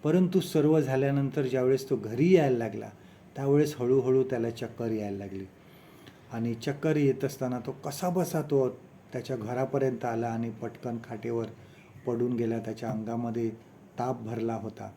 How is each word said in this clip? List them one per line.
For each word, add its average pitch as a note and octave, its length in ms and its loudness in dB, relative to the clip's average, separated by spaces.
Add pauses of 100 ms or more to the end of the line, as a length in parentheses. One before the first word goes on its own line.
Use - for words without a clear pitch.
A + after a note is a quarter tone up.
परंतु F3+ 380 4
सर्व D#3 400 4
झाल्यानंतर C#3 600 2
ज्यावेळेस C3 480 2
तो C3+ 60 2
घरी A#2 380 2
यायला C#3 240 6
लागला, A2 320 -6 (460)
त्यावेळेस C#3 420 4
हळूहळू C3 440 4
त्याला A#2 280 -2
चक्कर A#2 400 -6
यायला G#2 280 -4
लागली G2 260 -10 (880)
आणि A#2 220 -2
चक्कर C#3+ 420 0
येत C#3 280 2
असताना B2+ 340 -4
तो A#2+ 140 -8
कसाबसा E3+ 680 -2
तो C#3 260 2 (440)
त्याच्या C3 240 -6
घरापर्यंत B2+ 680 -2
आला A#2 240 -2
आणि A#2 220 -4
पटकन A#2 540 -8
खाटेवर A#2 420 -4 (600)
पडून A#2+ 260 0
गेला. A2+ 260 0
त्याच्या A2 320 -8
अंगामध्ये A2+ 600 -4 (480)
ताप A#2+ 240 -4
भरला A2+ 320 -4
होता. G#2+ 420 -10